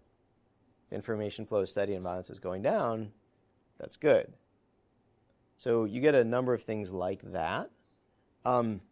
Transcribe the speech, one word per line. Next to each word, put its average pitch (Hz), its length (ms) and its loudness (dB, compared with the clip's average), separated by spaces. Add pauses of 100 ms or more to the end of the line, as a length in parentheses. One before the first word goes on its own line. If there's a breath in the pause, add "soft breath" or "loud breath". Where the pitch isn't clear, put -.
(880)
If - 60 -14
information 107 520 -6
flow 104 160 0
is 95 100 -4
steady 101 240 -2
and 92 80 -6
violence 90 260 -6
is 98 100 -16
going 92 220 -6
down, 117 500 -2 (680)
that's - 180 -14
good. 131 340 4 (1300)
So 117 280 2
you 113 160 -4
get 147 140 6
a 123 80 8
number 123 300 2
of 113 100 -2
things 104 280 -4
like 92 300 -4 (100)
that. 92 380 -4 (720)
Um, 117 380 0 (100)